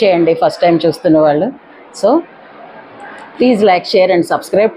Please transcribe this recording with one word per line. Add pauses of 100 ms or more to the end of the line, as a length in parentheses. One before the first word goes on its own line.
చేయండి
ఫస్ట్
టైమ్
చూస్తున్న
వాళ్ళు. (540)
So (1300)
please
like,
share
and
subscribe